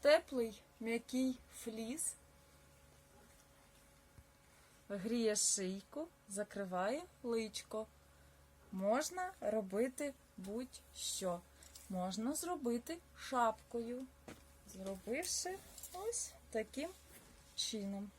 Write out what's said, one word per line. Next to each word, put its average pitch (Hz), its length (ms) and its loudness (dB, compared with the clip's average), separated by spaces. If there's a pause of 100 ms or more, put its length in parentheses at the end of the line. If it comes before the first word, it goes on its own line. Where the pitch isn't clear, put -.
Теплий, 277 600 6 (180)
м'який 247 600 0 (140)
фліс 226 640 -4 (2750)
гріє 214 460 2
шийку, 196 720 2 (220)
закриває 202 720 0 (200)
личко. 220 640 -2 (840)
Можна 302 600 2 (100)
робити 220 720 0 (240)
будь-що. 190 1040 -4 (480)
Можна 190 460 0
зробити 302 640 -2 (200)
шапкою, 240 880 0 (680)
зробивши 220 840 -2 (360)
ось 427 400 -4 (160)
таким 247 400 -2 (680)
чином. 196 640 -4